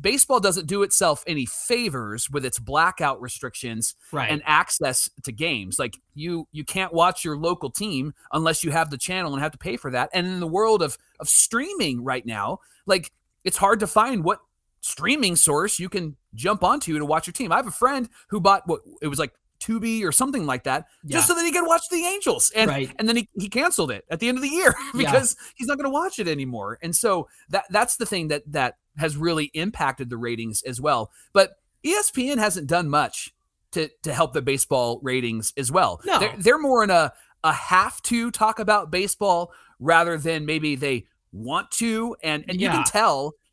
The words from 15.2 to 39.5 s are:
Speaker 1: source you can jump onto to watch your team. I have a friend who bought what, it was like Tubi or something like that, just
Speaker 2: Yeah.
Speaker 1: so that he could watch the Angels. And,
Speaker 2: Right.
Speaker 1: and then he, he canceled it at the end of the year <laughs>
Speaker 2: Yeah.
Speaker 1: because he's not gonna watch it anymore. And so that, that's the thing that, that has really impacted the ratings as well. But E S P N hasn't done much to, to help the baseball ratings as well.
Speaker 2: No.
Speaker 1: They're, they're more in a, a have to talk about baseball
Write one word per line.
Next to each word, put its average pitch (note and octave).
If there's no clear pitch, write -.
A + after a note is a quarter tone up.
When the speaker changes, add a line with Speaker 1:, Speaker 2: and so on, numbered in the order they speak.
Speaker 1:
source D#3+
you F3+
can E3+
jump F3+
onto F3+
to D3
watch D#3
your E3+
team. G3
I F3
have B3+
a -
friend B3+
who G#3
bought G3
what, F3
it D#3
was C#3
like D3+
Tubi A3+
or D#3+
something B3+
like C3
that, C3+
just C#4+
Speaker 2:
Yeah. F4
Speaker 1:
so -
that E4+
he E4+
could F4
watch E4
the E4+
Angels. F4+
And, A3
Speaker 2:
Right. C#3
Speaker 1:
and G#3+
then A#3
he, A#3
he G3
canceled A#3+
it G2+
at E3
the A#3
end B3+
of B3+
the C#4
year D#4+
<laughs> -
Speaker 2:
Yeah. A#3+
Speaker 1:
because B3+
he's B3+
not C#4+
gonna C#4
watch D#4+
it F#3+
anymore. B2
And E3
so F#3+
that, F#3+
that's G#3+
the A#3+
thing E3+
that, D3
that C3
has D3+
really D#3
impacted D3
the A#2+
ratings A2+
as B2+
well. C3
But G3
E D#4
S G#4
P B3+
N C#4+
hasn't G#3
done E3
much C#3+
to, D#3+
to -
help C#3
the D3
baseball B2
ratings A#2+
as C3+
well. G#2+
Speaker 2:
No. F#4
Speaker 1:
They're, G3+
they're A3
more C4
in G3+
a, E3
a D#3+
have -
to A#3
talk A3
about G#3
baseball F3+